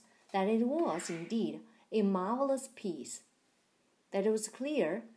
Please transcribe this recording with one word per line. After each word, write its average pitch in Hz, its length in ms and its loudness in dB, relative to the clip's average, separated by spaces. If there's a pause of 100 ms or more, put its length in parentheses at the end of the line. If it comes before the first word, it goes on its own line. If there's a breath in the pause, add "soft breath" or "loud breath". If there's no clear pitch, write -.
(320 soft breath)
that 190 160 2
it 226 180 4
was 254 420 0
indeed 180 520 -2 (320 loud breath)
a 220 100 4
marvelous 233 720 2
piece, - 460 -8 (920)
that 196 140 2
it 220 40 6
was 220 180 0
clear 240 560 -2 (120)